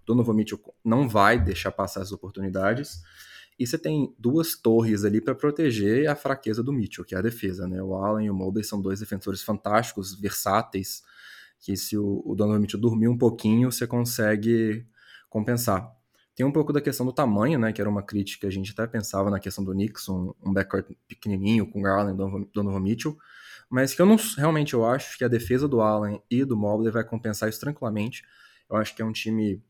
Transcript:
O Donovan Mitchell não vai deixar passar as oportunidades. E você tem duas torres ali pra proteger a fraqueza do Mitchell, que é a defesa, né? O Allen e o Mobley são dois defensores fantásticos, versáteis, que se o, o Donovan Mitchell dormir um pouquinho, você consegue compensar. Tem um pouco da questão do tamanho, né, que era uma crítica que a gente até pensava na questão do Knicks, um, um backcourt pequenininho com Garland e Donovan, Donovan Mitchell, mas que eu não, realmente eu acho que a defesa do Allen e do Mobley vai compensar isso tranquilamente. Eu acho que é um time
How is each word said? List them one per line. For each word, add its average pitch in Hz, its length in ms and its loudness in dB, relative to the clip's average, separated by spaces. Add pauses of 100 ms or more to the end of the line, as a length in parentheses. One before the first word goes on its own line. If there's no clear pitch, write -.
O - 40 -20
Donovan 117 280 2
Mitchell 107 260 0 (240)
não 120 240 2
vai 107 300 6
deixar 90 340 0
passar 98 300 -4
as 95 120 -8
oportunidades. 98 880 -4 (580)
E 123 80 0
você 165 100 -2
tem 156 400 -2
duas 147 380 2
torres 113 480 4
ali 107 160 4
pra 131 160 -2
proteger 139 760 2
a 143 60 0
fraqueza 120 480 -4
do 139 80 -2
Mitchell, 101 320 -4
que - 100 -10
é 92 40 -2
a 95 40 0
defesa, 98 460 -4
né? 92 160 -6
O 95 120 -4
Allen 107 320 0
e 104 40 -2
o - 20 0
Mobley 95 300 -2
são 101 180 -6
dois 95 200 -2
defensores 98 420 -6
fantásticos, 104 760 -2
versáteis, 98 880 -2 (560)
que 98 160 -4
se 107 220 -6
o, 101 280 -2
o - 80 -4
Donovan 104 260 2
Mitchell 101 200 0
dormir 113 300 4
um 120 80 2
pouquinho, 117 520 4
você 120 160 -4
consegue 113 1000 0 (420)
compensar. 113 680 -2 (400)
Tem 127 60 2
um 143 80 2
pouco 151 180 0
da 147 80 2
questão 131 260 -2
do 127 60 -2
tamanho, 123 480 2
né, 110 140 0
que 104 80 -4
era 104 80 0
uma 101 120 0
crítica 101 380 -4
que 101 80 -4
a - 20 0
gente 95 220 -6
até 113 160 -4
pensava 101 420 -2
na 98 120 0
questão 98 200 -8
do 95 120 -4
Knicks, 101 340 -4
um, 92 340 -4
um 98 120 -2
backcourt 95 320 0 (200)
pequenininho 101 640 0
com 101 120 -6
Garland 98 320 2
e 95 40 -4
Donovan, 98 360 -4
Donovan 98 260 -2
Mitchell, 117 380 -2 (520)
mas 131 240 0
que - 80 0
eu 180 40 8
não, 220 100 10 (220)
realmente 151 360 2
eu 113 120 2
acho 131 320 -2
que 127 80 -2
a - 20 2
defesa 123 400 2
do 123 140 2
Allen 107 500 0
e 131 140 2
do 127 100 -2
Mobley 107 380 0
vai 113 100 0
compensar 110 460 -4
isso 110 100 -8
tranquilamente. 117 640 -4 (460)
Eu 104 80 0
acho 107 180 -2
que 113 60 -8
é 110 40 -2
um 110 60 -2
time 107 580 -2